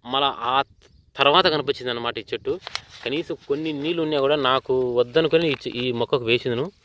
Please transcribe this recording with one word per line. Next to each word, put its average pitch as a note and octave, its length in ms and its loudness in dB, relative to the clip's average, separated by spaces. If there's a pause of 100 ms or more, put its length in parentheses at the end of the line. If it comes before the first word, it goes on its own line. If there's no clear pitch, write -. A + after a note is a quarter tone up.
మళ్ళా C3+ 260 0 (240)
ఆ - 20 4 (600)
తర్వాత D3 380 4
కనిపించింది C3 380 -4
అన్నమాట A#2 260 -6
ఈ G#2 140 -12
చెట్టు. C3 200 -4 (520)
కనీసం D3+ 320 -4 (120)
కొన్ని D#3 240 -2 (100)
నీళ్ళు E3 200 -2
ఉన్నా D3+ 240 0
కూడా D3 120 2 (120)
నాకు C3 240 0 (260)
వద్దనుకొని D#3+ 520 2
ఈ - 100 -2
చె-, A2+ 200 -8
ఈ B2+ 100 -2
మొక్కకు A#2+ 380 -2
వేసిందను B2 360 0 (180)